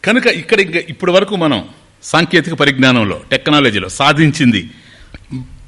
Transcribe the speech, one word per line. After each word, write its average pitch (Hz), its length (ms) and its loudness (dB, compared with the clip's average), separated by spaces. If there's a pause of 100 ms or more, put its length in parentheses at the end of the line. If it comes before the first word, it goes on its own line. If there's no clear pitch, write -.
కనుక 247 220 2
ఇక్కడ 170 340 0
ఇంకా 170 280 -2
ఇప్పటి 175 240 -4
వరకు 196 240 2
మనం 135 320 -2 (340)
సాంకేతిక 160 520 0
పరిజ్ఞానంలో, 127 760 0
టెక్నాలజీలో 131 580 0
సాధించింది 139 800 2 (960)